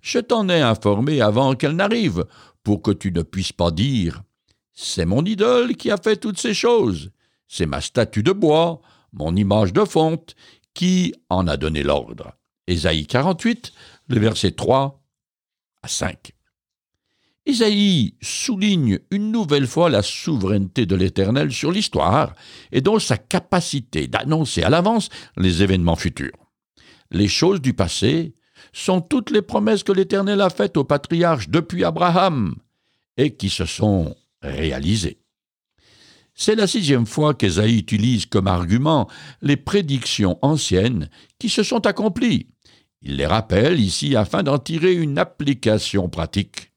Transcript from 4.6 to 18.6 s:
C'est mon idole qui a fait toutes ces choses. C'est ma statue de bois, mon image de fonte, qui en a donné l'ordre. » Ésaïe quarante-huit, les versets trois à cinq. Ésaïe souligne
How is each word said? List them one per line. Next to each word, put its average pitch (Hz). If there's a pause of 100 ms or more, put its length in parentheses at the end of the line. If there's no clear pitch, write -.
C'est -
mon 107
idole 233
qui -
a 202
fait 214
toutes 208
ces 220
choses. 123 (360)
C'est -
ma 71
statue 110
de 151
bois, 170 (300)
mon 80
image 101
de 190
fonte, 160 (380)
qui 180 (160)
en 90
a 73
donné 76
l'ordre. » 65 (300)
Ésaïe 80
quarante-huit, 185 (340)
les 120
versets 104
trois 135 (800)
à -
cinq. - (1120)
Ésaïe 208
souligne 185 (120)